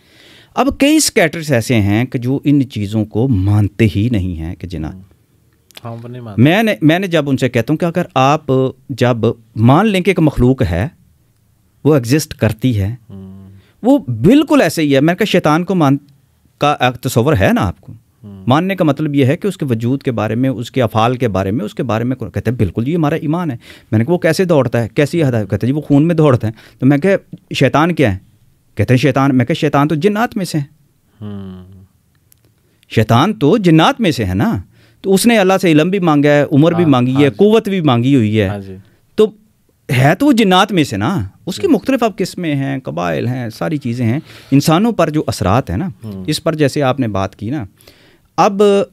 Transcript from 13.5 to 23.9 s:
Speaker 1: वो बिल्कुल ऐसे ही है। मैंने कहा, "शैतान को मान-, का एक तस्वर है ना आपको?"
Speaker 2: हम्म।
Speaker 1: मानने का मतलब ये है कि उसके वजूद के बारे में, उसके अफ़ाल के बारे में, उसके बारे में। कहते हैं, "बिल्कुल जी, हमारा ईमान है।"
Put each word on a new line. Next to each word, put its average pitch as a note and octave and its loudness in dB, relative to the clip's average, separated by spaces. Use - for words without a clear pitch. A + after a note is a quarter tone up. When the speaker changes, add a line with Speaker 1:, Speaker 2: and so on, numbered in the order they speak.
Speaker 1:
वो B3 2
बिल्कुल B3 4
ऐसे E3 0
ही D3 0
है। C3+ 4
मैंने E3+ 2
कहा, G#3+ -2
"शैतान E3 2
को G3 -4
मान-, C#3+ 2
का D3 0
एक B2 0
तस्वर C3 2
है A2 2
ना A#3 0
आपको?" F#2+ -6
Speaker 2:
हम्म। G2 -20
Speaker 1:
मानने F3 2
का F#3 0
मतलब D3 -2
ये C#3 4
है C3+ 2
कि - -6
उसके F3 -6
वजूद A#2+ -2
के C3+ -4
बारे A2 -4
में, C3 -2
उसके A#2 -4
अफ़ाल A#2 0
के B2 -2
बारे F#2+ -2
में, D3+ -4
उसके F#3 -8
बारे A2+ -2
में। B2+ -4
कहते G#2 -6
हैं, B2+ -6
"बिल्कुल A2 -2
जी, D3 -2
हमारा D#3 0
ईमान D#3+ -4
है।" A#2 -10